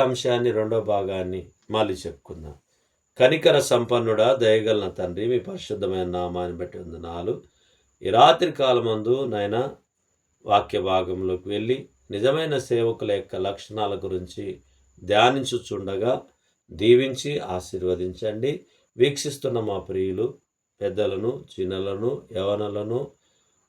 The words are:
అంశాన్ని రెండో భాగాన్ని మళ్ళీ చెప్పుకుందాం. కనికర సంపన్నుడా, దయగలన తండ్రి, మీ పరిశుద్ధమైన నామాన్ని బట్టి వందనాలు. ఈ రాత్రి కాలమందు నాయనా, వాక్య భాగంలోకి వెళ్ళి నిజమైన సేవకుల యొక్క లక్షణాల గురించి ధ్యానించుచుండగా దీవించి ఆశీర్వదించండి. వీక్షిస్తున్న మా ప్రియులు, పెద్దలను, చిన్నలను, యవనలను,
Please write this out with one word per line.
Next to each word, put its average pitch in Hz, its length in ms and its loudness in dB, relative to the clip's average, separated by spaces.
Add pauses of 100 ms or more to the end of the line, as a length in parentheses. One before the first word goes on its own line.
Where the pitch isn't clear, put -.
అంశాన్ని 123 520 0
రెండో 110 220 0 (120)
భాగాన్ని 95 500 -2 (340)
మళ్ళీ 104 280 0
చెప్పుకుందాం. 80 520 -14 (640)
కనికర 131 380 6 (140)
సంపన్నుడా, 117 560 4 (160)
దయగలన 107 440 4 (120)
తండ్రి, 90 320 -4
మీ 120 80 2 (100)
పరిశుద్ధమైన 95 580 -4 (100)
నామాన్ని 90 440 -4
బట్టి 90 200 -10
వందనాలు. 85 540 -6 (680)
ఈ 92 160 -4
రాత్రి 160 340 6 (100)
కాలమందు 113 540 2 (180)
నాయనా, 104 300 0 (840)
వాక్య 104 340 2 (120)
భాగంలోకి 92 600 -2
వెళ్ళి 113 240 0 (340)
నిజమైన 143 440 0 (140)
సేవకుల 113 420 0
యొక్క 98 240 -2 (120)
లక్షణాల 101 460 -4 (100)
గురించి 92 420 -8 (560)
ధ్యానించుచుండగా 107 1120 0 (580)
దీవించి 123 600 4 (240)
ఆశీర్వదించండి. 92 960 -4 (460)
వీక్షిస్తున్న 139 600 0 (120)
మా 98 80 -4 (120)
ప్రియులు, 95 380 -2 (540)
పెద్దలను, 98 500 -2 (220)
చిన్నలను, 98 580 -4 (260)
యవనలను, 104 640 -2 (680)